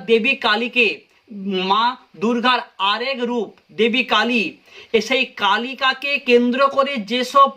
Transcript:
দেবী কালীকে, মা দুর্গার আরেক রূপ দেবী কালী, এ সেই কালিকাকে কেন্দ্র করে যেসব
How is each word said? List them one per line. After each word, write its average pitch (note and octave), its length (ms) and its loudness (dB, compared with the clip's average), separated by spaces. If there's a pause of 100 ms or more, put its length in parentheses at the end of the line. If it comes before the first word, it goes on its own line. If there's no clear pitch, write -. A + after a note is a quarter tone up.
দেবী A3+ 300 2
কালীকে, A#3 520 0 (840)
মা A3+ 260 0 (220)
দুর্গার A#3+ 420 0 (180)
আরেক A3+ 460 -4
রূপ A#3+ 260 -4 (220)
দেবী A3+ 320 0
কালী, A3+ 400 0 (500)
এ G#3+ 80 2
সেই B3+ 240 -2
কালিকাকে C4 920 -2
কেন্দ্র B3 500 4
করে C#4 300 0
যেসব B3 600 2